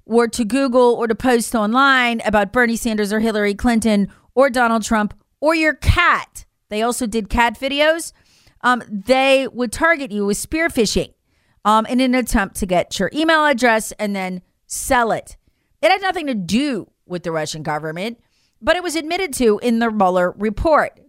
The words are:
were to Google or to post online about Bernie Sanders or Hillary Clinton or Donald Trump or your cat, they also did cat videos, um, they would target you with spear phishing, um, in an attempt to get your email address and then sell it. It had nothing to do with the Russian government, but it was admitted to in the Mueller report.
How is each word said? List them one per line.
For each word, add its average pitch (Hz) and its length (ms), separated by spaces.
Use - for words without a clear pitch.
were 233 220
to 233 180
Google 247 480
or 226 140
to 226 80
post 247 400
online 240 720
about 208 280
Bernie 233 220
Sanders 208 360
or 214 80
Hillary 208 360
Clinton 214 520
or 269 160
Donald 226 340
Trump 208 300
or 320 160
your 311 180
cat, - 720
they 214 120
also 240 240
did 214 240
cat 233 300
videos, 302 540
um, 247 280
they 262 580
would 240 240
target 285 400
you 202 140
with 202 120
spear 320 320
phishing, 196 440
um, 220 220
in 247 140
an 254 160
attempt 226 420
to 208 80
get 175 340
your 190 140
email 311 320
address 226 480
and 202 220
then 185 260
sell 240 460
it. - 260
It 320 100
had 392 100
nothing 359 260
to 269 80
do 208 540
with 175 180
the 170 80
Russian 156 300
government, 160 580
but 302 140
it 359 60
was 339 140
admitted 330 380
to 214 260
in 233 200
the 233 120
Mueller 185 400
report. 220 760